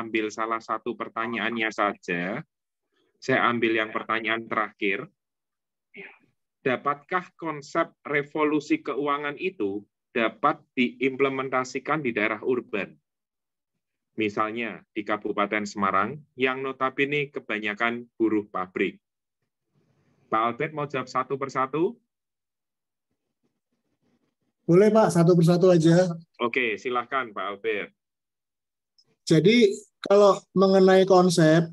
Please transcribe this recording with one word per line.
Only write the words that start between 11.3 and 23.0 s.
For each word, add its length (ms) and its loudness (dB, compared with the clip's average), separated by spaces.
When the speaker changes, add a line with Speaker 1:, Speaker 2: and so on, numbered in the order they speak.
Speaker 1:
di 80 -4
daerah 320 -2
urban? 480 -4
Misalnya 640 -6
di 80 -8
Kabupaten 640 -4
Semarang 560 -2
yang 240 -2
notabene 720 -4
kebanyakan 800 -6
buruh 320 0
pabrik. 560 -6
Pak 120 0
Albert 160 -6
mau 160 -6
jawab 240 -8
satu 240 -4
persatu? 640 -4